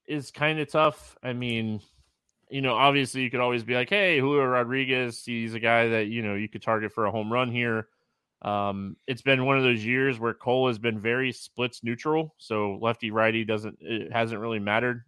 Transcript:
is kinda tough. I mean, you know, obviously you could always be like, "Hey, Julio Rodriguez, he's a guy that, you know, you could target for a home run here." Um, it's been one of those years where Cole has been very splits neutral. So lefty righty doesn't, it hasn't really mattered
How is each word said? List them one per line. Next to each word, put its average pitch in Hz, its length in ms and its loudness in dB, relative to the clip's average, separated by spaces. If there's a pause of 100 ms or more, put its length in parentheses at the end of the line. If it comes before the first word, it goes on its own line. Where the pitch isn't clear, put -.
is 143 240 -6
kinda 151 340 -2
tough. - 560 0
I 123 120 -6
mean, 113 480 -4 (680)
you 139 120 -6
know, 131 140 2
obviously 135 480 4
you 120 80 -2
could 123 80 0
always 123 240 2
be 113 100 -2
like, 123 160 0
"Hey, 190 300 4
Julio 139 260 4
Rodriguez, 127 800 0
he's 113 280 -4
a 117 60 -4
guy 117 280 4
that, 110 200 0
you 117 140 -4
know, 104 140 -2
you 107 120 -4
could 107 140 -12
target 110 320 -2
for 113 120 -2
a 101 60 0
home 107 220 -4
run 123 180 0
here." 117 360 -2 (560)
Um, 101 540 -2 (100)
it's 131 140 -6
been 131 240 4
one 135 120 4
of 131 60 2
those 120 200 2
years 127 360 0
where 113 140 -2
Cole 127 340 0
has 120 100 0
been 110 220 -2
very 123 320 0
splits - 520 -8
neutral. 156 540 -2
So 104 440 -4
lefty 113 280 -2
righty 113 360 2
doesn't, 107 340 -4
it 95 340 -8
hasn't 113 280 -2
really 113 180 -4
mattered 117 480 0